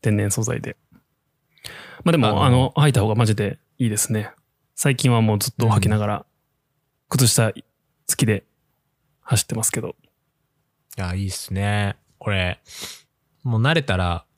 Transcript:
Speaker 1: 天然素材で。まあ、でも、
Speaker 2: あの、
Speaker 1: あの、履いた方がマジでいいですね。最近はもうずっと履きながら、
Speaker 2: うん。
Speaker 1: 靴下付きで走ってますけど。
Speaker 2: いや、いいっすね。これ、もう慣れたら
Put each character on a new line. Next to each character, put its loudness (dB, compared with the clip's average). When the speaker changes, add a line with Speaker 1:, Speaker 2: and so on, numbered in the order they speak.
Speaker 1:
天 0
然 0
素 -4
材 -4
で。 -12
ま 2
あ、 4
で 4
も、 4
Speaker 2:
あ 2
の、 2
Speaker 1:
あ 6
の、 4
履 6
い 2
た 4
方 2
が 0
マ 4
ジ 2
で -4
い 0
い 0
で -4
す -2
ね。 -4
最 0
近 2
は 4
も 4
う 0
ず -4
っ -16
と -2
履 4
き 2
な 2
が -2
ら、 -2
Speaker 2:
う -6
ん。 -20
Speaker 1:
靴 2
下 2
付 0
き 0
で -2
走 0
っ -6
て -6
ま -4
す -2
け -4
ど。 -8
Speaker 2:
い -6
や、 -4
い -4
い -4
っ -6
す -10
ね。 -2
こ -8
れ、 -2
も -2
う 2
慣 2
れ 2
た -2
ら -2